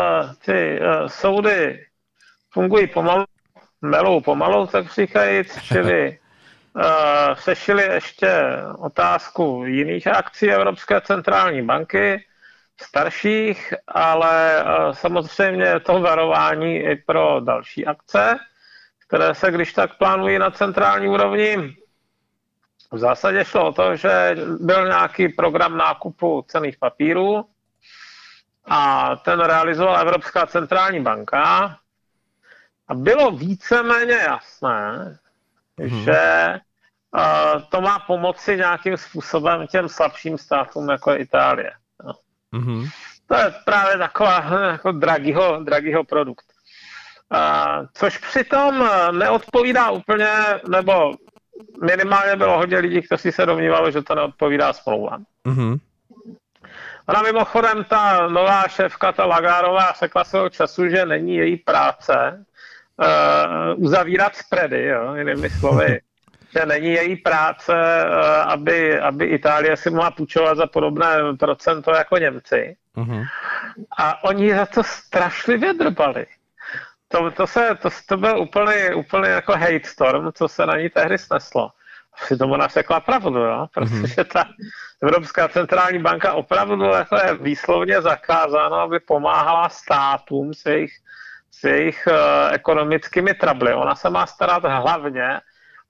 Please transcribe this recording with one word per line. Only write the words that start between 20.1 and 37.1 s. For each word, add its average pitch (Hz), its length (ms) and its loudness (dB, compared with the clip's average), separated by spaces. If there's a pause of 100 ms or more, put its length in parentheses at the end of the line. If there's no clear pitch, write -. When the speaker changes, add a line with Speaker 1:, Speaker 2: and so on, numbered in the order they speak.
Speaker 1:
na 190 120 2
centrální 196 580 0
úrovni. 202 680 0 (1160)
V 117 60 -10
zásadě 185 460 0
šlo 170 240 0
o 147 40 -4
to, 185 240 0
že 180 400 0 (240)
byl 185 280 2
nějaký 180 400 0
program 165 480 0
nákupu 160 720 -2
cenných 151 300 -4
papírů 185 680 0 (1200)
a 135 520 0
ten - 240 -2
realizovala 165 600 2
Evropská 170 460 0
centrální 185 540 -2
banka 147 760 0 (1120)
a 135 60 -4
bylo 220 360 2
víceméně 233 840 0
jasné, 135 1040 -4 (600)
Speaker 2:
Mhm. 117 240 -6
Speaker 1:
že, 151 80 2
eh, 165 480 0 (1120)